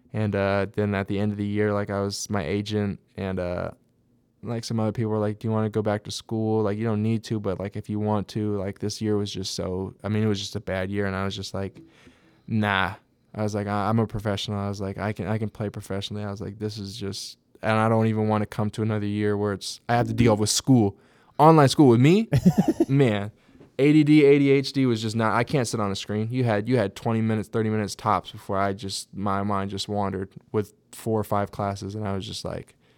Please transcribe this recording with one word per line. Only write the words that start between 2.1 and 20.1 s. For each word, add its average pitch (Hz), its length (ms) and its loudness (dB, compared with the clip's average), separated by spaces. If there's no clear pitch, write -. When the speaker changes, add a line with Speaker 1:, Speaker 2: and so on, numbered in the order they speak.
Speaker 1:
my 101 160 -4
agent 104 540 -4
and, 95 240 -6
uh, 87 320 -6
like, 117 200 -8
some 113 160 -4
other 110 120 0
people 110 180 -2
were 107 80 0
like, 107 220 -2
"Do 117 80 -6
you 110 40 -2
wanna 110 200 0
go 110 100 -2
back 104 220 -2
to - 80 -14
school? 110 500 -2
Like, 104 160 -2
you 110 60 -4
don't 110 180 -2
need 110 220 0
to, 110 160 -4
but, 98 200 -4
like, 98 160 -8
if 107 140 -10
you 104 100 -4
want 107 280 0
to," 107 320 -4
like, 95 180 -6
this - 240 -6
year 107 160 0
was 101 140 -2
just 95 240 -8
so, 92 480 -6
I 101 60 -4
mean, 107 120 0
it 110 60 2
was 101 120 0
just - 160 -10
a 101 40 -6
bad 95 320 -4
year. 101 160 -2
And 95 80 -4
I 95 100 -4
was 98 100 -6
just 98 200 -10
like, 98 260 -8
"Nah." 101 480 0
I 107 80 -6
was 107 140 -2
like, 101 100 -2
"I, 101 240 -2
I'm 110 80 2
a 113 80 2
professional." 104 540 -4
I 101 100 -4
was 101 100 -8
like, 98 200 -6
"I 104 140 -2
can, 98 120 -8
I 107 140 -2
can 110 100 -4
play 104 220 -6
professionally." 104 520 -8
I 104 60 -8
was 101 120 -10
like, 98 180 -10
"This 107 180 -6
is 98 180 -10
just," 98 440 -10
and 110 80 0
I 110 180 2
don't 113 160 4
even 107 220 0
wanna 107 180 2
come 104 260 -4
to 110 120 -4
another 107 240 -2
year 104 280 0
where 104 180 0
it's, - 360 -10
I 120 60 2
have 120 140 2
to 113 40 -4